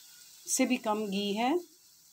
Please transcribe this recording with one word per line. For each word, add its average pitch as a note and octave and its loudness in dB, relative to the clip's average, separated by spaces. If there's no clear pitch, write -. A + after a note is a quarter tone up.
से - 2
भी A#3+ 0
कम G#3+ -2
घी G3+ -2
है, B3 2